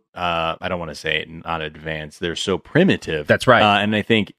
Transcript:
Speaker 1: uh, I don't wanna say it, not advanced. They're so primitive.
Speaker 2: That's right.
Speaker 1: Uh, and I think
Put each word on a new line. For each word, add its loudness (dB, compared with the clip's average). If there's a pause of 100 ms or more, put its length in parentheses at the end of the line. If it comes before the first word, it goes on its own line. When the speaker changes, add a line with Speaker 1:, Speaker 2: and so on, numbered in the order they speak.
(160)
Speaker 1:
uh, -2
I -6
don't -4
wanna -10
say -2
it, -10
not -8
advanced. -10
They're -4
so -2
primitive. 0
Speaker 2:
That's 2
right. 6
Speaker 1:
Uh, 4
and 0
I 0
think 0